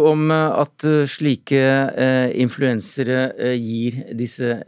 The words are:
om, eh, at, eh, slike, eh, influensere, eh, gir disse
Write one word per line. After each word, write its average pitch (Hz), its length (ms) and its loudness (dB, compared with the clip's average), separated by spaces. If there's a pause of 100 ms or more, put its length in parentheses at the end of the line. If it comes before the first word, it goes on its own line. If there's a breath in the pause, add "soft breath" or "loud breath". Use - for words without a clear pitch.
om, 156 260 4
eh, 156 200 2 (100)
at, - 240 -4
eh, 151 200 2
slike, 139 580 0 (340)
eh, 131 360 2
influensere, 127 1040 -2
eh, 123 200 -2
gir 117 460 -4 (120)
disse 120 520 -4